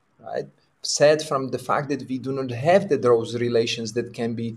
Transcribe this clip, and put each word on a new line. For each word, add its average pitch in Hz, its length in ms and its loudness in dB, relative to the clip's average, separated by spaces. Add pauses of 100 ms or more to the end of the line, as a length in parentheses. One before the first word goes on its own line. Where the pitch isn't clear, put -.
(180)
right? 143 280 -8 (340)
Sad 151 420 4
from 135 280 -4
the 123 80 -6
fact 135 320 -2
that 131 180 -4
we 131 80 -4
do 127 160 -6
not 135 200 -4
have 175 360 4
the, 143 80 4
those 117 420 2
relations 117 540 0
that 120 220 -4
can 117 180 -4
be 113 240 -6